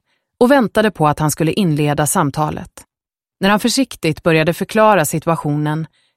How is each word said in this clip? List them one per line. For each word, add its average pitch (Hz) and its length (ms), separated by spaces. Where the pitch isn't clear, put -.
och 240 120
väntade 220 400
på 156 160
att 147 120
han 156 120
skulle 160 220
inleda 151 540
samtalet. 151 760
När 196 100
han 208 100
försiktigt - 640
började 160 300
förklara 208 520
situationen 151 840